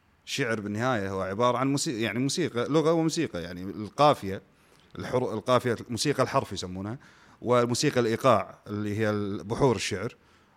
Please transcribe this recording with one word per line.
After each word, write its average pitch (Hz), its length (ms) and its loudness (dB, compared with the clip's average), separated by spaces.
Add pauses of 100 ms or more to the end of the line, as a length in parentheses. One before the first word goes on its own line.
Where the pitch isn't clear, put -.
(280)
الشعر 113 340 -2
بالنهاية 104 500 -2
هو 98 100 -2
عبارة 117 380 2
عن 135 180 2
موسي-، 143 120 -2
يعني 110 300 -2
موسيقى، 123 500 -2
لغة 151 240 4
وموسيقى، 160 500 0
يعني 90 200 -10
القافية، 101 800 0 (560)
الحر-، 101 340 -2
القافية، 117 440 2 (100)
الموسيقى 127 360 0
الحرف 123 300 0
يسمونها، 95 460 -8 (440)
والموسيقى 123 580 2
الإيقاع 110 680 2
اللي 104 320 -4
هي 107 120 2
ال-، 104 340 -4
بحور 113 320 2
الشعر، 98 400 -6 (400)